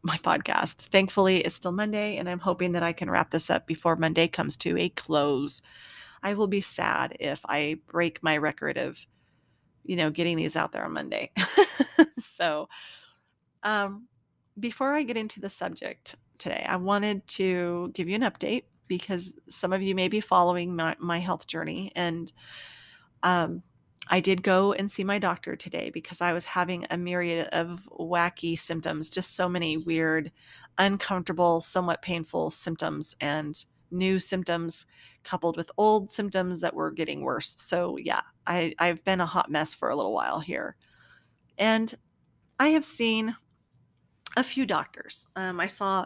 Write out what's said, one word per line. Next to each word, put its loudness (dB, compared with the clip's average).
my -2
podcast. 0
Thankfully, 4
it's 0
still -4
Monday, -2
and -6
I'm -4
hoping 0
that 2
I 0
can -4
wrap 2
this 0
up 2
before 2
Monday 4
comes -2
to 0
a 0
close. 0
I -2
will 2
be 2
sad 0
if -4
I 0
break -2
my 2
record -2
of, -4
you -4
know, 2
getting 0
these -2
out -2
there -6
on -6
Monday. -6
<laughs> 0
So, -2
um, -2
before -2
I 2
get -2
into -4
the -6
subject -8
today, -4
I 0
wanted 0
to 0
give -4
you -2
an 2
update -2
because -4
some -2
of 0
you 0
may 2
be 2
following 4
my, 0
my -2
health -4
journey, -6
and, -2
um, 4
I 6
did 4
go 6
and -2
see -4
my 0
doctor -2
today -8
because -10
I 2
was -4
having -2
a -2
myriad -2
of -4
wacky 0
symptoms, -4
just 2
so 2
many -2
weird, 0
uncomfortable, 2
somewhat 0
painful -4
symptoms -2
and -4
new 2
symptoms -2
coupled -2
with -8
old 4
symptoms -2
that -2
were -2
getting -4
worse. -2
So -2
yeah, -2
I, 0
I've 0
been 2
a 0
hot 0
mess 0
for -2
a 0
little 0
while -2
here. -6
And 2
I 6
have 4
seen 0
a 4
few 0
doctors. -4
Um, -4
I 2
saw 0